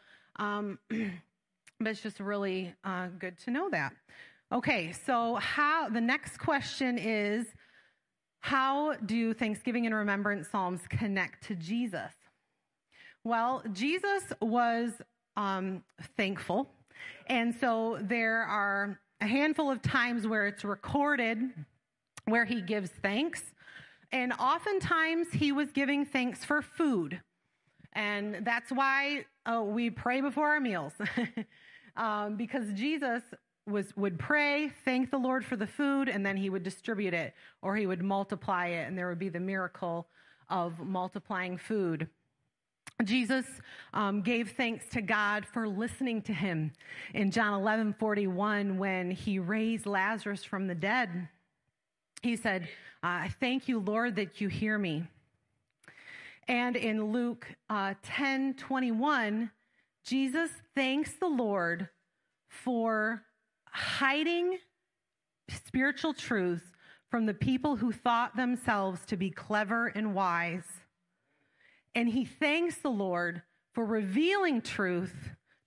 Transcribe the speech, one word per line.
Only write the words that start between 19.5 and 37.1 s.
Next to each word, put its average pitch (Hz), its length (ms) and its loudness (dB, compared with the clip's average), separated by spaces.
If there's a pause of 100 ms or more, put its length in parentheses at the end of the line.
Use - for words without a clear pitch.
of 254 120 0
times 240 440 2
where 214 220 2
it's 202 160 -4
recorded 233 760 2 (840)
where 226 200 4
he 220 160 0
gives 196 280 -2
thanks. 233 520 -2 (720)
And 247 220 0
oftentimes 330 1000 2
he 294 180 4
was 285 200 0
giving 285 340 2
thanks 247 400 -2
for 294 160 2
food. 185 580 0 (720)
And 208 520 -2
that's 240 260 -2
why, 269 540 2 (200)
uh, 233 180 2
we 226 260 0
pray 247 320 0
before 285 260 2
our 302 140 4
meals, 175 320 -2 (520)
<laughs> - 520 -18
um, 208 400 -2
because 220 360 -4
Jesus 254 500 -2 (440)
was, 202 300 -2
would 196 200 0
pray, 294 540 2 (140)
thank 254 260 2
the 277 60 2
Lord 254 260 2
for 247 140 -4
the 202 100 -2
food, 277 400 0
and 202 180 0
then 196 120 0
he 196 120 0
would 185 140 -2
distribute 196 500 -2